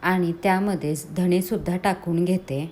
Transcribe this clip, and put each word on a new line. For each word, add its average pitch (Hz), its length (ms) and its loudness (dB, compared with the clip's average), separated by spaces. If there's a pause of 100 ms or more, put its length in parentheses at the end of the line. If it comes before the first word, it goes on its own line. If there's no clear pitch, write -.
आणि 175 300 2 (100)
त्यामध्येच 185 720 0
धणेसुद्धा 180 600 0
टाकून 180 480 0
घेते. 175 480 -2